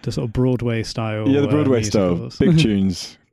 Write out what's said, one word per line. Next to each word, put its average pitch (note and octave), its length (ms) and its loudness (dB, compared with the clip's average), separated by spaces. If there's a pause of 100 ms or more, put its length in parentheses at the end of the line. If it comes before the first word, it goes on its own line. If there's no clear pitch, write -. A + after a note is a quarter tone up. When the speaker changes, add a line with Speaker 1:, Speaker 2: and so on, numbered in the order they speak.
Speaker 1:
The B2 100 -6
sort C#3+ 160 -6
of G#2+ 40 -10
Broadway A#2+ 520 0
style, A2 440 -4
Speaker 2:
Yeah, C#3 120 2
the C#3 80 2
Speaker 1:
uh, - 20 -2
Speaker 2:
Broadway C3+ 320 2
style. G2+ 340 0
Speaker 1:
musicals. E2+ 220 -8
Speaker 2:
Big D#3+ 200 4
Speaker 1:
<laughs> D#3 60 4
Speaker 2:
tunes, G2 520 0 (160)